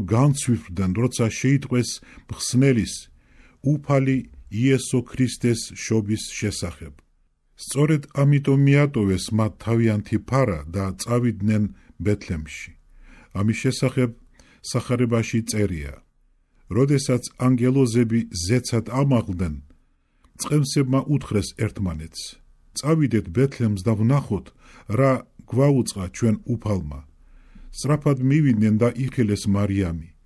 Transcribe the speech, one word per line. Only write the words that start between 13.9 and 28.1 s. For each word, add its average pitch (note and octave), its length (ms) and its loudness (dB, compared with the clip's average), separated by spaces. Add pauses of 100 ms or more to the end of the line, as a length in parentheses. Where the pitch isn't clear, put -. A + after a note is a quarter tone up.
სახარებაში A#2 840 0
წერია: F2+ 520 -2 (760)
როდესაც C3 540 2 (120)
ანგელოზები B2 840 2 (120)
ზეცად A2 580 -2
ამაღლდნენ, G#2+ 640 0 (760)
მწყემსებმა C#3 720 0
უთხრეს G#2+ 500 -2
ერთმანეთს: F2 680 -6 (540)
'წავიდეთ C#3 520 0
ბეთლემს A2 560 0
და A2+ 100 0
ვნახოთ, A#2+ 520 0 (400)
რა C3 260 2 (300)
გვაუწყა B2 680 2
ჩვენ A2 340 0
უფალმა.' F2 640 -4 (640)
სწრაფად C#3+ 520 0